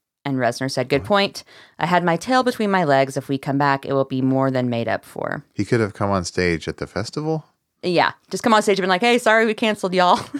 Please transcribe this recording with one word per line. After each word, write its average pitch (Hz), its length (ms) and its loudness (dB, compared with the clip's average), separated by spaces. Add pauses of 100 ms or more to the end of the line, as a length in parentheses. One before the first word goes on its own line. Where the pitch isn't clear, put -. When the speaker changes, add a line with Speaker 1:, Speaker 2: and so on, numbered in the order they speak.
(260)
Speaker 1:
And 135 120 -2
Reznor 127 340 -2
said, 123 160 -2
"Good 143 140 2
Speaker 2:
What? 101 80 -12
Speaker 1:
point. 202 340 0 (360)
I - 60 -4
had 175 200 2
my 170 100 2
tail 254 280 0
between 226 280 -2
my 185 140 2
legs. 135 320 2
If 135 100 -8
we 139 100 -2
come 139 200 -4
back, 139 280 0
it - 60 -4
will 135 140 2
be 131 160 -4
more 135 300 2
than 127 180 0
made 117 180 -2
up 104 160 -4
for." - 400 -8 (100)
Speaker 2:
He 101 120 -2
could 120 160 2
have 104 120 -2
come 101 180 -2
on 95 120 0
stage 87 460 -2
at 80 80 -8
the 82 100 -8
festival? 151 560 -6 (380)
Speaker 1:
Yeah. 156 320 0 (180)
Just 185 100 -8
come 233 120 2
on 214 80 4
stage 196 180 2
and 185 40 0
been 185 60 0
like, 180 120 0
"Hey, 240 160 4
sorry 226 280 2
we 220 80 0
canceled, 208 400 -2
y'all." 180 280 4 (180)